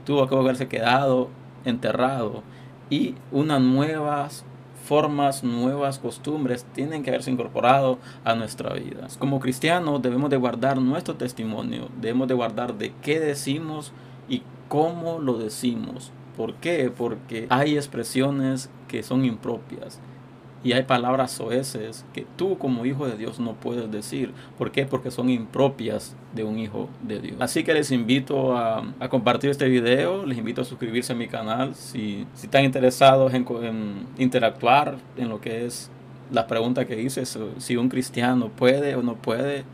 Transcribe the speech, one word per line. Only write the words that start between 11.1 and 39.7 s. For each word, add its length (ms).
testimonio, 720
debemos 280
de 60
guardar 400
de 180
qué 160
decimos 760
y 140
cómo 500
lo 200
decimos. 720
¿Por 180
qué? 420
Porque 540
hay 260
expresiones 960
que 160
son 220
impropias 760
y 60
hay 100
palabras 480
soeces 840
que 220
tú 240
como 280
hijo 200
de 100
Dios 220
no 160
puedes 340
decir. 440
¿Por 140
qué? 120
Porque 280
son 180
impropias 880
de 80
un 160
hijo 300
de 180
Dios. 180
Así 240
que 100
les 200
invito 640
a, 260
a 100
compartir 420
este 180
video, 580
les 120
invito 240
a 20
suscribirse 480
a 20
mi 140
canal 480
si, 580
si 120
están 180
interesados 680
en 120
co-, 180
en 460
interactuar 800
en 120
lo 120
que 260
es 220
la 160
pregunta 360
que 160
hice, 260
so-, 320
si 180
un 120
cristiano 600
puede 480
o 80
no 100
puede 480